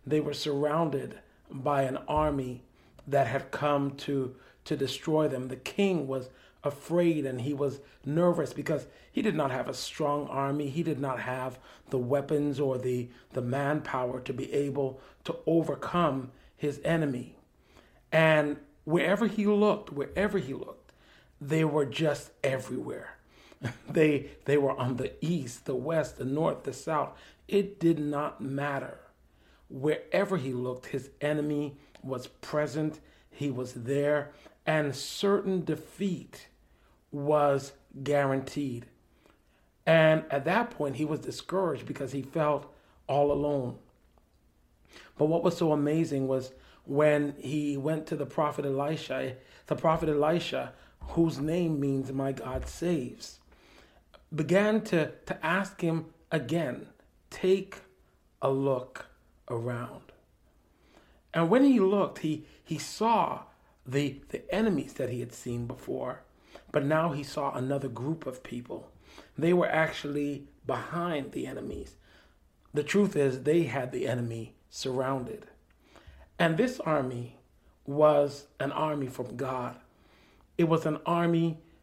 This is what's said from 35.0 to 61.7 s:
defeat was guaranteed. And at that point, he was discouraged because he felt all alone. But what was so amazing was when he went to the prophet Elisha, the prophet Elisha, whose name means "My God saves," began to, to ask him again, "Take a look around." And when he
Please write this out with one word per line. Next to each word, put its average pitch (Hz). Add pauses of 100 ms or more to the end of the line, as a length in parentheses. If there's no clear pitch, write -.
defeat - (640)
was 143 (300)
guaranteed. 135 (1000)
And 160
at 139
that 214
point, 143
he 151
was 151
discouraged 165
because 135
he 139
felt 147 (400)
all 143
alone. 143 (1400)
But 147
what 165
was 180
so 160
amazing 143
was 131 (320)
when 147
he 147
went 156
to 160
the 143
prophet 147
Elisha, 135 (320)
the 156
prophet 160
Elisha, 147 (280)
whose 160
name 160
means 135
"My 135
God 131
saves," 147 (920)
began 190
to, 160 (140)
to -
ask 190
him 165 (240)
again, 139 (420)
"Take 190 (600)
a 135
look 135 (420)
around." 120 (1200)
And 165
when 254
he 262